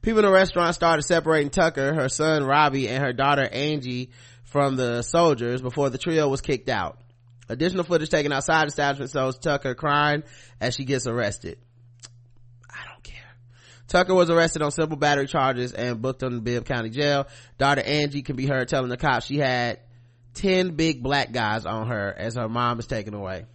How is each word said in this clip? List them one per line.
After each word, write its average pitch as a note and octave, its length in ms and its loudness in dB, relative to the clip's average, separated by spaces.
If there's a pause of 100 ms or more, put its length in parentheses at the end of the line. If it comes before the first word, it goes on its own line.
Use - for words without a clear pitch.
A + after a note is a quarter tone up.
people A3 160 2
in G#3+ 80 6
the G3 40 6
restaurant F3+ 440 4
started E3 300 2
separating D#3+ 460 2
Tucker, D#3 440 2
her C3+ 160 0
son D3+ 340 0
Robbie, C3+ 440 2
and C3+ 140 -2
her B2+ 120 0
daughter C#3 360 2
Angie B2+ 600 -4 (320)
from C#3 340 0
the A#2+ 240 -2
soldiers B2+ 640 2
before C3 260 -2
the B2 100 -4
trio D#3 300 2
was C3+ 140 -2
kicked C3 260 -2
out. F#2+ 300 -4 (500)
Additional E3+ 360 -2
footage D#3+ 260 0
taken D3 220 2
outside D#3 320 2
the - 40 0
establishment C#3+ 440 -2
shows C3 260 -2
Tucker C#3 360 -2
crying D3 500 0 (360)
as A#2+ 140 -2
she C#3 100 -8
gets B2+ 220 -2
arrested. A2 520 -4 (1120)
I - 100 -16 (120)
don't - 100 -20
care. - 180 -18 (680)
Tucker F#3 260 4
was E3+ 160 6
arrested E3 320 2
on D3 80 0
simple D#3 260 -2
battery C#3+ 300 2
charges C3 480 0
and A#2+ 260 -4
booked C3 220 -4
on B2+ 120 -4
the A#2 60 -6
Bibb A#2 240 -4
County A#2 240 -4
Jail. C#3+ 380 0 (320)
Daughter C#3 240 2
Angie C#3+ 400 -2
can C3+ 140 -6
be C3 100 -2
heard C3 220 -2
telling C3 200 -2
the B2 80 -4
cops C#3 300 0
she C#3 100 -4
had B2 440 0 (520)
ten F#3 440 0
big D3+ 260 0
black C3+ 300 0
guys A2+ 340 -2
on A2 220 -4
her G#2 280 -4
as A2+ 200 -6
her A#2 120 -4
mom A#2+ 300 -2
is A#2 80 -8
taken G#2+ 280 -6
away. F#2+ 300 -8 (100)